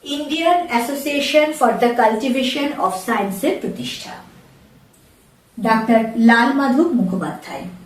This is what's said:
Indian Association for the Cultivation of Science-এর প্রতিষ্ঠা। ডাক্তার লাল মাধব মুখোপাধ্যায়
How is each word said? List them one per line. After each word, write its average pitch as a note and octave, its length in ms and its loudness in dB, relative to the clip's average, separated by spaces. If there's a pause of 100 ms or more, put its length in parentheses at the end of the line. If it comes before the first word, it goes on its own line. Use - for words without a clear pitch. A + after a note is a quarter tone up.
Indian D#4 560 0 (180)
Association C#4+ 680 0 (120)
for A#3 140 4 (100)
the A#3+ 80 4 (100)
Cultivation B3+ 680 0 (160)
of G3 80 0 (140)
Science-এর A3 560 -2
প্রতিষ্ঠা। - 500 -10 (1500)
ডাক্তার A3+ 420 2 (280)
লাল A#3 200 6 (100)
মাধব C#4 300 2 (120)
মুখোপাধ্যায় F3+ 640 -4 (220)